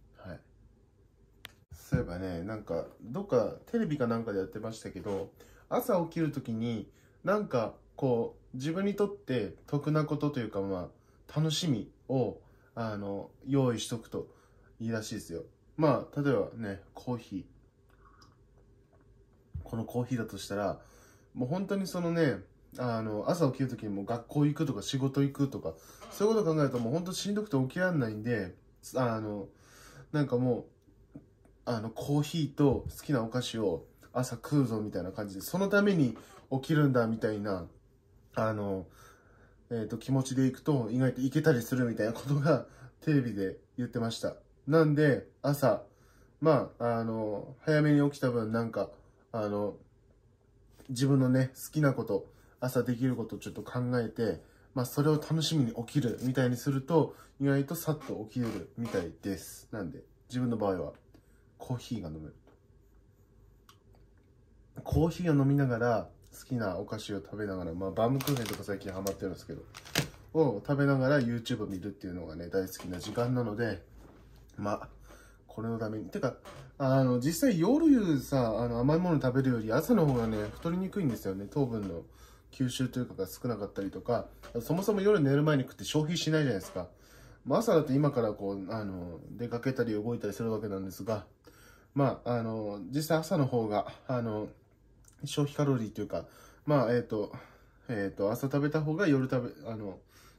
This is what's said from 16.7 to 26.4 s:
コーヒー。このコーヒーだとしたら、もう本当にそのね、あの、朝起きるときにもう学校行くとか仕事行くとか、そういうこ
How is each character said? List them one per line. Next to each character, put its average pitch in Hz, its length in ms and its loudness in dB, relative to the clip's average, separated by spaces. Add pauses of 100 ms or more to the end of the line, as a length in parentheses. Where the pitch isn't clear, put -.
コ - 180 -8
ー 120 60 -2
ヒ - 180 -12
ー。 90 80 -8 (2250)
こ - 140 -10
の 113 80 -4
コ 120 160 -2
ー 123 40 0
ヒ 131 100 -2
ー 120 40 0
だ 110 60 -2
と 98 140 -10
し - 100 -12
た 98 80 -4
ら、 98 240 -2 (540)
も - 100 -2
う 131 40 -4
本 185 180 0
当 202 100 0
に 196 100 -2
そ 180 140 -4
の 170 120 0
ね、 151 260 4 (400)
あ 117 240 -2
の、 107 260 -2
朝 - 200 4
起 127 100 -2
き 139 40 0
る 131 60 0
と 113 80 -6
き - 60 -12
に 110 80 -4
も 98 120 -4
う - 40 -6
学 98 200 -4
校 147 200 4
行 147 100 2
く 160 100 0
と 139 60 -2
か 101 80 -4
仕 - 160 -4
事 139 260 2
行 139 100 2
く 139 160 0
と 104 120 -8
か、 82 140 -6 (360)
そ - 140 0
う 214 40 6
い 226 40 6
う - 20 4
こ 214 80 4